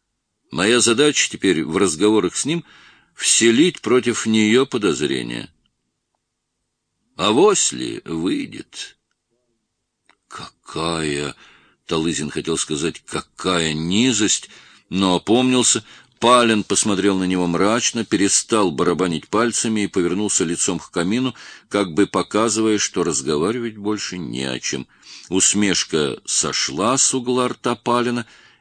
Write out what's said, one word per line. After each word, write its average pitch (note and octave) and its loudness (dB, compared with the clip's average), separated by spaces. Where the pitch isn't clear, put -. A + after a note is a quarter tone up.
Моя G2+ 2
задача A#2+ 2
теперь E2+ 0
в D#2 -4
разговорах F#2+ 2
с - -4
ним — D#3+ -2
вселить A#2+ 2
против A#2+ 0
нее A2 4
подозрение». C2 -2
«Авось C3+ 4
ли B1 -8
выйдет?» - -6
«Какая», D#2 -6
Талызин D#2+ -2
хотел D#2+ -4
сказать, D#2 -4
«какая E2 -4
низость», G2+ 0
но F#2 2
опомнился. B2 2
Палин A#2 4
посмотрел G2 2
на F#2+ 0
него F2+ 0
мрачно, G#2+ 0
перестал G2 0
барабанить E2+ -2
пальцами A2 0
и - -2
повернулся F#2 0
лицом E2+ -2
к - -14
камину, A2+ -2
как G2 -2
бы F#2+ 2
показывая, G#2+ 0
что F#2+ -4
разговаривать E2+ -4
больше G2+ -6
не C2 -8
о C2 -6
чем. - -8
Усмешка E2+ 0
сошла D#2+ -2
с - 2
угла B2 -2
рта A#2+ -4
Палина, A#2+ -2